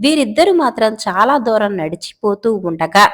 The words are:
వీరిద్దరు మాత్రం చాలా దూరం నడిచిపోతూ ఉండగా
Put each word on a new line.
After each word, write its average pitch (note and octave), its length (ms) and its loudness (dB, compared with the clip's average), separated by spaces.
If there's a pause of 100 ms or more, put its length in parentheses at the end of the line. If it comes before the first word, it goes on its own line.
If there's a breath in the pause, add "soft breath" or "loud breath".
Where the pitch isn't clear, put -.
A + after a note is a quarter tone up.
వీరిద్దరు D4 520 2
మాత్రం A#3+ 420 0
చాలా G#3+ 440 0
దూరం G#3+ 380 -2
నడిచిపోతూ G3 800 -4
ఉండగా F3 600 0